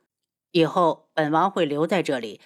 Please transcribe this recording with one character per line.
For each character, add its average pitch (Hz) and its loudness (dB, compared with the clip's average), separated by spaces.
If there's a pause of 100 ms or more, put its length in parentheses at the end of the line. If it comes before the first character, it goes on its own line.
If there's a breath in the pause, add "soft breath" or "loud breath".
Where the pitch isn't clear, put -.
(540)
：“以 165 4
后 156 0
本 156 -2
王 170 2
会 185 -2
留 147 -2
在 175 0
这 135 -2
里， 110 -14